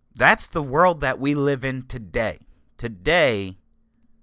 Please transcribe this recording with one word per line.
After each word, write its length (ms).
That's 300
the 160
world 400
that 180
we 140
live 320
in 220
today. 580
Today, 800